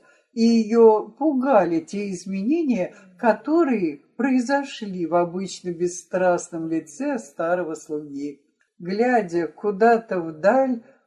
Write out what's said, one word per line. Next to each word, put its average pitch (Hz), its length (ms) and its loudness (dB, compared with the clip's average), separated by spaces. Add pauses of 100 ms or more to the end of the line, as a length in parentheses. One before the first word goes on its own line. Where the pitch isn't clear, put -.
(340)
и 226 80 -4
её 226 680 6
пугали 247 720 2
те 202 320 -6
изменения, 196 840 -2 (240)
которые 226 840 0 (160)
произошли 247 920 -2
в 160 80 0
обычно 175 560 -4
бесстрастном 175 960 -2
лице 240 480 -6
старого 170 580 -6
слуги. 147 680 -10 (360)
Глядя 185 680 -2
куда-то 208 760 0
вдаль, 226 600 0 (240)